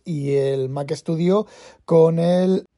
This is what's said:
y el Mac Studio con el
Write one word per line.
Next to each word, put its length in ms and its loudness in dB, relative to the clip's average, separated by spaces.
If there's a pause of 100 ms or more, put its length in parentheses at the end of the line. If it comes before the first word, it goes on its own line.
y 300 -4
el 340 -2
Mac 240 -8
Studio 540 -2 (360)
con 360 4
el 480 0 (100)